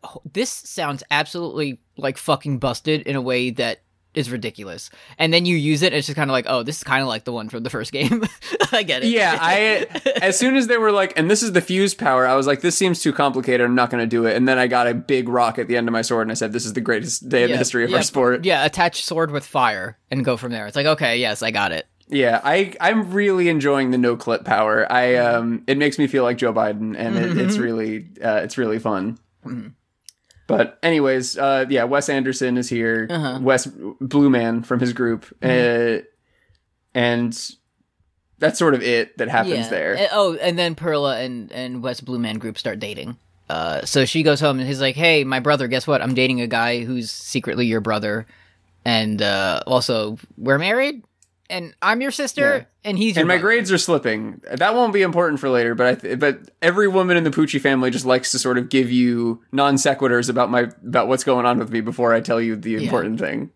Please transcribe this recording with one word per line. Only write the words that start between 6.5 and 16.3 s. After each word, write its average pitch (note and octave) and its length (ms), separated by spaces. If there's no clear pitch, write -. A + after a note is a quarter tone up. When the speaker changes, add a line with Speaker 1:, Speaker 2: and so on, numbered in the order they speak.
Speaker 1:
this C#3+ 160
is - 60
kinda C3+ 220
like A2 180
the B2 80
one A2 160
from A#2 160
the A#2+ 60
first A2+ 200
game." G#3+ 340
<laughs> - 240
I G#3+ 120
get C3+ 180
it. A3+ 60
Speaker 2:
Yeah, G3+ 320
I, G3+ 460
Speaker 1:
<laughs> C4+ 200
Speaker 2:
as C#4 160
soon C4 180
as B3 120
they A#3+ 100
were A3 140
like, F#3+ 260
"And D#3+ 100
this G#3 140
is A3+ 100
the F3 80
fuse F#3+ 340
power," C3 340
I C3 80
was C3+ 100
like, C#3 140
"This E3+ 180
seems F3+ 240
too D3+ 100
complicated, C3 540
I'm B2 80
not B2 160
gonna A#2+ 160
do A#2 200
it." A2 100
And B2+ 100
then C3 100
I B2+ 120
got B2 180
a A#2 80
big B2 340
rock A#2+ 300
at A#2 80
the A#2+ 100
end A#2 120
of A#2 40
my A2+ 100
sword, A2+ 200
and A2 80